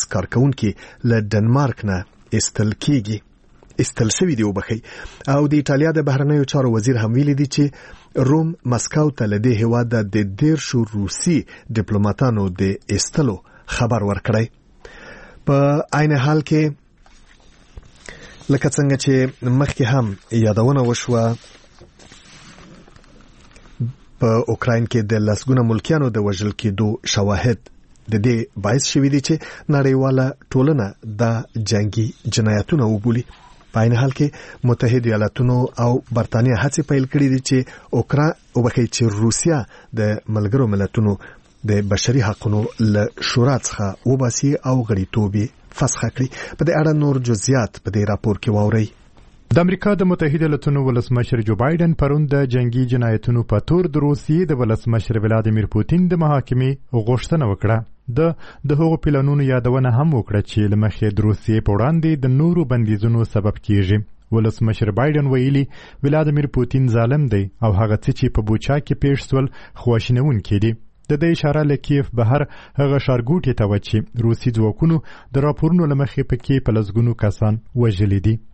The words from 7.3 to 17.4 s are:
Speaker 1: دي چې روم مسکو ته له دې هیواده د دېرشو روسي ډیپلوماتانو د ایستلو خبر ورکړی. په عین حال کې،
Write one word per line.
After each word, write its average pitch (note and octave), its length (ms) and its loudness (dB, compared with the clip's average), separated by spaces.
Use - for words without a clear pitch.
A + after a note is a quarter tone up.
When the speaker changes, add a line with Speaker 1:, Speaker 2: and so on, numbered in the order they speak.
Speaker 1:
دي C#3 120 0
چې C#3+ 180 0
روم D#3+ 360 2
مسکو B2 440 0
ته B2 160 -2
له G#2 120 0
دې A#2+ 200 2
هیواده A#2 460 0
د G2+ 140 -2
دېرشو D3 380 0
روسي G#2 440 0
ډیپلوماتانو G#2+ 760 0
د F2+ 120 -6
ایستلو G#2+ 480 -2
خبر A#2 380 -2
ورکړی. G#2+ 420 -2
په C#3 120 2
عین D3+ 200 2
حال D3+ 280 2
کې، D3+ 300 0